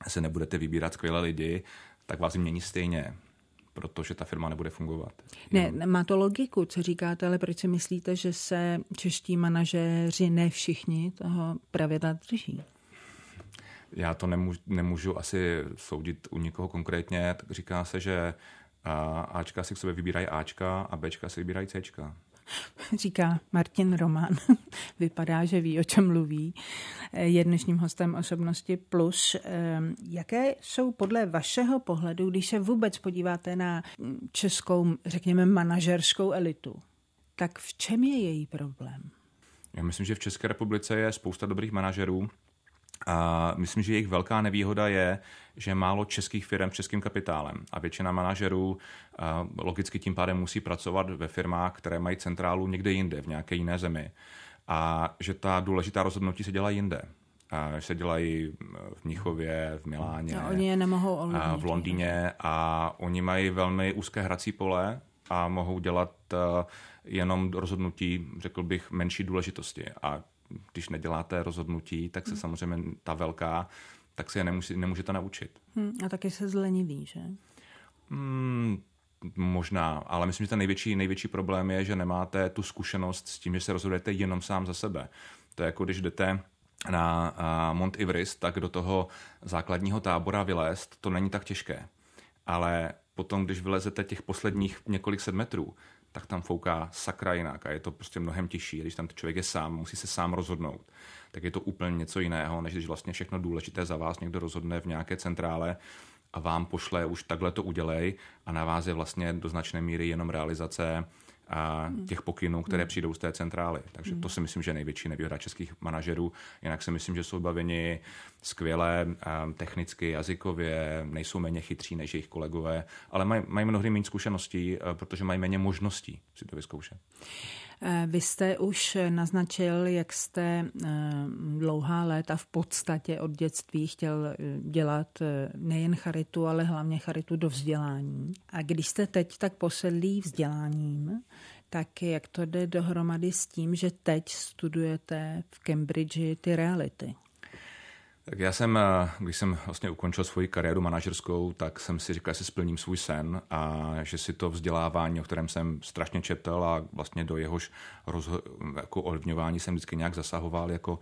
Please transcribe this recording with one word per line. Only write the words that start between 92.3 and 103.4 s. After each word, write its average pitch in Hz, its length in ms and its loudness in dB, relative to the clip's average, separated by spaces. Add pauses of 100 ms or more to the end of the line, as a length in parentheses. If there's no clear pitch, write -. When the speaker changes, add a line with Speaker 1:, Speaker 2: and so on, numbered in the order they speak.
Speaker 1:
Ale 85 460 2 (220)
potom, 95 300 0
když 90 160 -2
vylezete 95 440 0
těch - 180 -8
posledních 98 640 -2
několik 101 340 -2
set 95 140 -4
metrů, 98 400 -4 (380)
tak - 140 -12
tam 90 160 -4
fouká 85 500 0
sakra 95 420 -2
jinak 80 320 -4
a 69 40 -4
je 76 100 -4
to 87 100 -6
prostě - 300 -10
mnohem 85 280 -2
těžší. 78 320 -6
Když 80 140 -6
tam 82 200 -6
člověk 82 220 -4
je 92 60 0
sám, 82 340 -2
musí 82 200 -8
se - 100 -8
sám 87 260 0
rozhodnout, 85 480 -4 (500)
tak - 140 -12
je 90 60 -2
to 90 100 -4
úplně 90 360 -2
něco 82 240 -2
jiného, 82 420 0
než 82 100 -6
když 85 140 -6
vlastně 82 260 -8
všechno 92 260 -6
důležité 87 480 -4